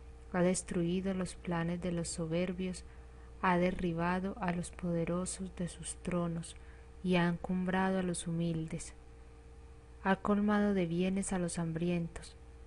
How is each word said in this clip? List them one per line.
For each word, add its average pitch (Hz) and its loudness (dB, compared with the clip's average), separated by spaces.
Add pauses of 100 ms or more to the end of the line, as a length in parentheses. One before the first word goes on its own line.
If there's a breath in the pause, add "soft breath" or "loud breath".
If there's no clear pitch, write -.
(320)
ha 180 4
destruido 185 2
los 185 -2
planes 170 0
de 180 0
los 170 0
soberbios, 180 -2 (580 loud breath)
ha 180 6
derribado 180 2
a 180 2
los 170 -2
poderosos 175 -2
de 175 -2
sus - -8
tronos 170 -2 (480 loud breath)
y 180 4
ha 175 6
encumbrado 185 2
a - 0
los 175 -2
humildes. 165 -2 (1080)
Ha 190 4
colmado 208 4
de 180 4
bienes 185 2
a 190 2
los 175 0
hambrientos 170 0 (320)